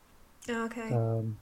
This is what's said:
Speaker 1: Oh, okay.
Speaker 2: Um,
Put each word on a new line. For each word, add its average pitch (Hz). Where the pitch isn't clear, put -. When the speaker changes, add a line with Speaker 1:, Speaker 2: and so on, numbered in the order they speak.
Speaker 1:
Oh, 226
okay. 226
Speaker 2:
Um, 113